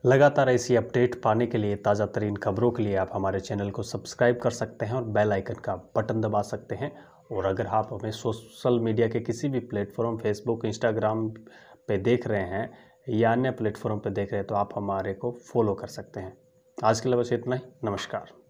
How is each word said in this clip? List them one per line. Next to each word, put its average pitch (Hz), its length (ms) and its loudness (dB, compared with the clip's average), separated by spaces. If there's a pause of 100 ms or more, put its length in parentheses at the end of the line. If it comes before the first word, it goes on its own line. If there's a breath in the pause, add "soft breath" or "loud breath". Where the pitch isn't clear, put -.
लगातार 135 440 8
ऐसी 123 260 4
अपडेट 123 480 2
पाने 113 240 4
के 117 100 -2
लिए, 104 180 0
ताज़ा 104 300 2
तरीन 104 300 -2
खबरों 110 360 2
के 117 120 -2
लिए 101 120 0
आप 95 180 0
हमारे 98 260 -2
चैनल 101 300 -4
को 98 140 -8
सब्सक्राइब 120 600 0
कर 123 60 2
सकते 113 360 -6
हैं 113 80 -4
और 127 100 -2
बेल 107 280 2
आइकन 98 220 -2
का 92 440 -8
बटन 113 240 0
दबा 104 200 0
सकते 104 340 -6
हैं। 143 160 -6 (400 loud breath)
और 95 140 -2
अगर 95 200 0
आप 107 280 0
हमें 107 180 -6
सोशल 117 680 -2
मीडिया 113 280 2
के 113 120 -2
किसी 117 280 -4
भी 131 120 0
प्लेटफॉर्म, 110 580 -4
Facebook, 113 540 -2
Instagram 110 440 0 (720 loud breath)
पे 104 100 0
देख 117 300 2
रहे 104 140 0
हैं 95 300 -6 (380 loud breath)
या 113 220 4
अन्य 127 200 2
प्लेटफॉर्म 107 460 -2
पे 101 120 -6
देख 98 220 -4
रहे 104 80 -2
हैं, 98 80 -6
तो 110 80 -4
आप 101 200 0
हमारे 98 380 -4
को 120 260 -6 (140)
फॉलो 110 200 4
कर - 140 -8
सकते - 320 -12
हैं। 92 180 -12 (460)
आज 113 160 4
के 131 100 0
लिए 123 80 4
बस 120 160 0
इतना 123 220 -2
ही। - 60 -6 (220)
नमस्कार। - 680 -6